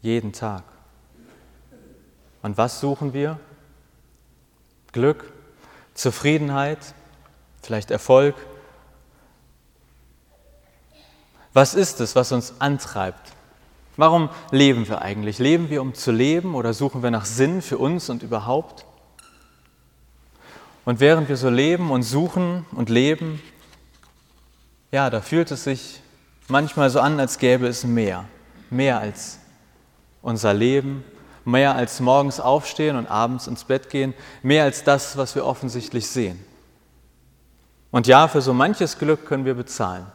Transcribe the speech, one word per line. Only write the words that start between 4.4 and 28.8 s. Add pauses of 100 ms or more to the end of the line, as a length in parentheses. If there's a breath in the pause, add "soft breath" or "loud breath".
Glück, (640 soft breath)
Zufriedenheit, (800)
vielleicht
Erfolg? (3250 soft breath)
Was
ist
es,
was
uns
antreibt? (600)
Warum (200 loud breath)
leben
wir
eigentlich?
Leben
wir,
um
zu
leben,
oder
suchen
wir
nach
Sinn
für
uns
und
überhaupt? (2000 loud breath)
Und
während
wir
so
leben
und
suchen
und
leben, (1500)
ja,
da
fühlt
es
sich (500)
manchmal
so
an,
als
gäbe
es
mehr. (440)
Mehr